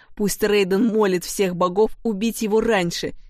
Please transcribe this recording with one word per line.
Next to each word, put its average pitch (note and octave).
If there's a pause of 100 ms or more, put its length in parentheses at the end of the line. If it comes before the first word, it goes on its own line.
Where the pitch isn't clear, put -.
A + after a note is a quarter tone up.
(160)
Пусть G#3
Рейден G3+
молит G3+
всех F#3
богов F3+
убить A3
его G#3+
раньше, F#3 (180)